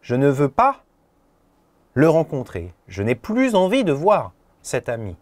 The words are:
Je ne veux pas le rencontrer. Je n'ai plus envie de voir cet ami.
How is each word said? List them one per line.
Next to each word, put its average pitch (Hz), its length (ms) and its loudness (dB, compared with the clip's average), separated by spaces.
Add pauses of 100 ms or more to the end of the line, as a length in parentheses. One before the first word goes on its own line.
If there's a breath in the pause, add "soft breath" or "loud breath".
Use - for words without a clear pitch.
Je - 140 -6
ne 139 160 2
veux 139 180 0
pas 269 340 0 (1080)
le 151 160 4
rencontrer. 131 640 -2 (160)
Je 92 140 -8
n'ai 120 120 0
plus 240 400 -2
envie 190 300 2
de 160 80 0
voir 151 400 0 (300)
cet - 260 -6
ami. 113 340 -8